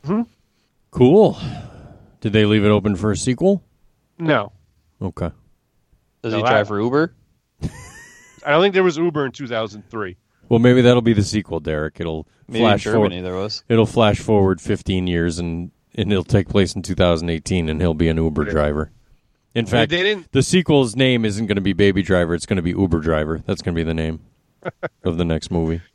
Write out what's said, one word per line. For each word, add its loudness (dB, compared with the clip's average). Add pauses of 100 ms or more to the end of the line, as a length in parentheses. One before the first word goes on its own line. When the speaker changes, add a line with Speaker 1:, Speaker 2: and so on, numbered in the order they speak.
Speaker 1:
Mm-hmm. -2 (640)
Speaker 2:
Cool. 4 (840)
Did -4
they 6
leave 4
it 4
open 2
for -2
a -2
sequel? 0 (560)
Speaker 1:
No. 0 (500)
Speaker 2:
Okay. -6 (920)
Speaker 3:
Does -6
Speaker 1:
No, -2
Speaker 3:
he -2
drive 2
Speaker 1:
I -
Speaker 3:
for -4
Uber? -2 (220)
Speaker 1:
<laughs> -20 (800)
I 0
don't 4
think 2
there 2
was 0
Uber -2
in -6
two -14
thousand -8
three. -10 (320)
Speaker 2:
Well, 4
maybe 6
that'll 6
be 2
the 4
sequel, -4
Derek. -6
It'll -6 (200)
Speaker 3:
Maybe -6
in 4
Speaker 2:
flash 0
Speaker 3:
Germany 0
Speaker 2:
for-, -8
Speaker 3:
there -8
was. -8
Speaker 2:
it'll 4
flash 2
forward 2
fifteen -4
years, -2
and, -8 (240)
and -2
it'll 0
take 0
place 0
in -8
two -6
thousand 2
eighteen, -4
and -4
he'll 2
be 0
an 0
Uber -2
Speaker 1:
Yeah. -8
Speaker 2:
driver. -2 (640)
In -2
Speaker 1:
They, -8
Speaker 2:
fact, 2
Speaker 1:
they -2
didn't -4
Speaker 2:
the 2
sequel's 2
name 2
isn't -4
gonna -2
be 0
Baby 2
Driver. 2
It's -8
gonna -2
be -2
Uber 0
Driver. -2
That's -6
gonna -4
be -2
the -2
name -4 (420)
Speaker 1:
<laughs> -12
Speaker 2:
of -2
the 0
next -4
movie. -2 (140)